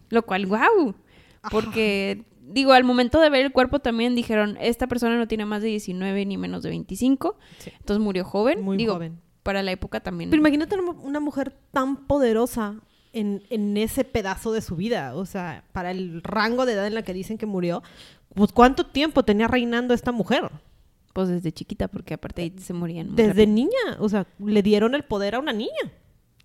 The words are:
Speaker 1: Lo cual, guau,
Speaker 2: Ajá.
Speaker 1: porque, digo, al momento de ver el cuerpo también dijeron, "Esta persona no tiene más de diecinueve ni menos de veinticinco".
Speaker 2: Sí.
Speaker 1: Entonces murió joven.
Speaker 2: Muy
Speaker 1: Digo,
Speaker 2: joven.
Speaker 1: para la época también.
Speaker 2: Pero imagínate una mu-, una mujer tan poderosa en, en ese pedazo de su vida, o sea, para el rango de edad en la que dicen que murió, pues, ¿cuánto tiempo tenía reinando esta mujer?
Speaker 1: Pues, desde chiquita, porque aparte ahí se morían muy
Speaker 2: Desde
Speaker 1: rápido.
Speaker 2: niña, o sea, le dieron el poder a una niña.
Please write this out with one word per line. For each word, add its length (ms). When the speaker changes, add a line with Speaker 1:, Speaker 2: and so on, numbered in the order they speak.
Speaker 1:
Lo 160
cual, 220
guau, 480
Speaker 2:
Ajá. 80
Speaker 1:
porque, 720
digo, 320
al 120
momento 360
de 80
ver 160
el 80
cuerpo 280
también 340
dijeron, 460
"Esta 260
persona 320
no 100
tiene 180
más 160
de 60
diecinueve 580
ni 120
menos 240
de 80
veinticinco". 640
Speaker 2:
Sí. 200
Speaker 1:
Entonces 240
murió 220
joven. 380
Speaker 2:
Muy 140
Speaker 1:
Digo, 180
Speaker 2:
joven. 260
Speaker 1:
para 200
la 100
época 280
también. 300
Speaker 2:
Pero 100
imagínate 360
una 160
mu-, 100
una 180
mujer 360
tan 340
poderosa 680
en, 380
en 260
ese 280
pedazo 480
de 100
su 140
vida, 400
o 100
sea, 460
para 180
el 320
rango 440
de 80
edad 120
en 80
la 80
que 100
dicen 260
que 80
murió, 360
pues, 180
¿cuánto 340
tiempo 380
tenía 240
reinando 460
esta 180
mujer? 360
Speaker 1:
Pues, 160
desde 220
chiquita, 380
porque 260
aparte 280
ahí 180
se 120
morían 360
muy 80
Speaker 2:
Desde 160
Speaker 1:
rápido. 220
Speaker 2:
niña, 440
o 100
sea, 180
le 240
dieron 320
el 80
poder 320
a 60
una 120
niña. 180